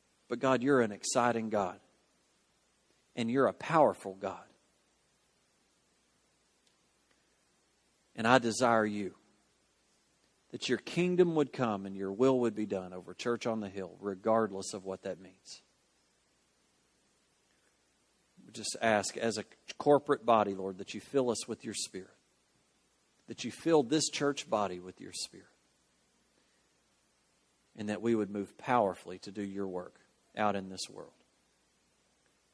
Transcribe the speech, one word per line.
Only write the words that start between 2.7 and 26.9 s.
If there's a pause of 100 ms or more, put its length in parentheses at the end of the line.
And
You're
a
powerful
God. (3750)
And
I
desire
You, (1400)
that
Your
kingdom
would
come
and
Your
will
would
be
done
over
Church
on
the
Hill,
regardless
of
what
that
means. (2750)
We
just
ask
as
a (340)
corporate
body,
Lord,
that
You
fill
us
with
Your
Spirit, (1120)
that
You
fill
this
church
body
with
Your
Spirit, (2250)